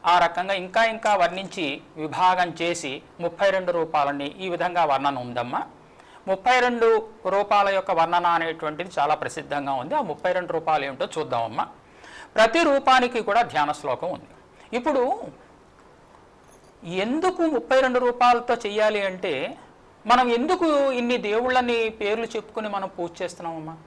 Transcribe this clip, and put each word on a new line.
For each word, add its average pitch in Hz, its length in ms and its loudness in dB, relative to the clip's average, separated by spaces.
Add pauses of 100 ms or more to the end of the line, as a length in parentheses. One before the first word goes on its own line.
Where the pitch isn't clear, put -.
ఆ 175 120 6
రకంగా 180 360 2
ఇంకా 185 300 0
ఇంకా 220 300 0
వర్ణించి 180 640 -2 (160)
విభాగం 175 640 2
చేసి 165 400 -4 (180)
ముప్పై 170 300 2
రెండు 185 220 0
రూపాలని, 147 520 0
ఈ 190 240 -8
విధంగా 175 360 -2
వర్ణన 139 340 0
ఉందమ్మా. 123 440 -6 (640)
ముప్పై 240 320 2
రెండు 226 480 2 (200)
రూపాల 202 400 2
యొక్క 190 220 0
వర్ణన 170 360 2
అనేటువంటిది 165 720 -2
చాలా 147 160 2
ప్రసిద్ధంగా 143 580 -6
ఉంది. 135 220 -4
ఆ 302 60 0
ముప్పై 180 320 -4
రెండు 175 200 -2
రూపాలు 156 320 0
ఏమిటో 139 240 -6 (100)
చూద్దామమ్మా. 123 480 -4 (680)
ప్రతి 226 280 4
రూపానికి 254 600 4
కూడా 208 200 2
ధ్యాన 147 300 0
శ్లోకం 139 360 -4
ఉంది. - 160 -8 (520)
ఇప్పుడు 269 460 0 (1600)
ఎందుకు 269 580 0
ముప్పై 285 380 2
రెండు 254 180 2
రూపాలతో 240 560 2
చెయ్యాలి 214 520 0
అంటే, 185 520 -4 (480)
మనం 247 220 4
ఎందుకు 285 640 2
ఇన్ని 247 260 0
దేవుళ్ళని 233 720 0
పేర్లు 220 360 -2
చెప్పుకుని 214 440 -8
మనం 196 300 -6
పూజ 170 120 -4 (120)
చేస్తున్నామమ్మా? 165 540 -10 (100)